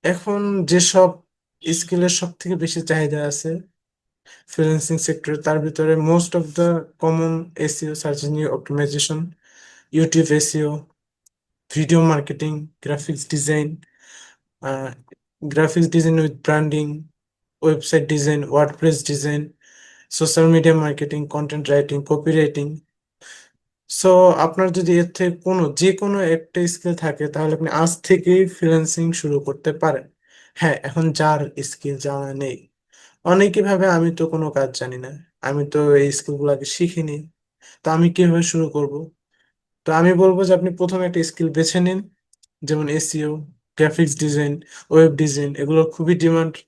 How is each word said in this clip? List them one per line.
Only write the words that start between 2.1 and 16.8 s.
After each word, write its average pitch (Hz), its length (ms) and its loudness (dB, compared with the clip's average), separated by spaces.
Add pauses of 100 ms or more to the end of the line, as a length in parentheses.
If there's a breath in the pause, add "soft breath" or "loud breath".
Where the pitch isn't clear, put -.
থেকে 180 160 -6
বেশি 165 260 -6
চাহিদা 151 440 -2
আছে 160 340 -6 (880 soft breath)
ফ্রিল্যান্সিং 156 500 0
সেক্টরে, 151 400 -4
তার 156 220 0
ভিতরে 156 360 0
most 160 360 2
of 170 120 0
the 170 260 0 (320)
common 165 420 0 (120)
এসইও, 151 400 -6
সার্চ 147 280 -6
ইঞ্জিন 151 240 -2
অপটিমাইজেশন, 143 720 -4 (760 soft breath)
YouTube 160 400 2
এসইও, 151 520 -2 (920)
ভিডিও 156 280 4
মার্কেটিং, 151 640 -2 (160)
গ্রাফিক্স 147 460 -6
ডিজাইন, 151 460 -2 (840 soft breath)
আহ, 135 300 -6 (540)
graphics 156 440 0
design 165 300 2
with 151 220 -2
branding, 151 640 -2 (580)